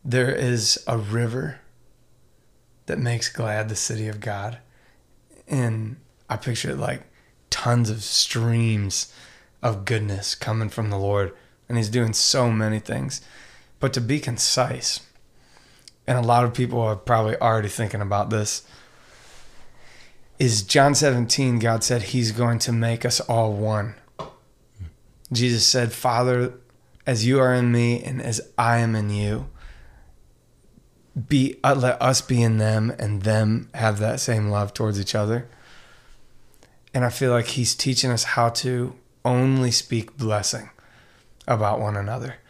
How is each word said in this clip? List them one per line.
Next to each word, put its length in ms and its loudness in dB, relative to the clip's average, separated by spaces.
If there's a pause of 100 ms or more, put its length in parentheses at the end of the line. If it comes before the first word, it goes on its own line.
"There 300 2
is 540 0
a 100 0
river 640 -4 (1300)
that 120 -4
makes 300 -2
glad 400 -4
the 80 -6
city 320 -4
of 100 -8
God"? 400 -8 (880)
And 500 -2 (320)
I 80 -4
picture 340 -4
it 80 -4
like 240 -4 (480)
tons 380 2
of 140 -4
streams 1080 0 (500)
of 220 -2
goodness 500 -2
coming 360 -4
from 200 -4
the 80 -2
Lord. 340 0 (360)
And 100 -2
he's 120 0
doing 240 0
so 360 2
many 300 0
things. 400 -6 (580)
But 140 -2
to 80 -2
be 180 -2
concise, 840 -2 (1040)
and 120 0
a 40 0
lot 220 6
of 100 0
people 260 0
are 160 0
probably 400 2
already 320 2
thinking 320 -4
about 300 0
this, 320 -2 (1800)
is 240 2
John 320 4
seventeen, 640 2
God 260 2
said 180 0
he's 300 0
going 280 0
to 120 -2
make 320 0
us 160 0
all 320 2
one. 420 -2 (1400)
Jesus 340 2
said, 260 2
"Father, 640 0 (520)
as 200 0
you 140 4
are 120 6
in 200 4
me 300 2
and 200 -6
as 180 -4 (160)
I 220 4
am 160 2
in 160 -2
you, 380 -2 (1800)
be, 360 2
uh, 100 6
let 260 2
us 200 2
be 220 2
in 160 4
them 400 2
and 240 -2
them 520 2
have 240 0
that 220 0
same 280 0
love 240 0
towards 280 -2
each 140 -4
other." 340 0 (1500)
And 100 2
I 60 2
feel 220 2
like 160 2
he's 260 -2
teaching 360 0
us 140 0
how 260 2
to 440 -4 (300)
only 460 2
speak 460 -2
blessing 540 -2 (760)
about 340 0
one 160 -2
another. 400 -6 (140)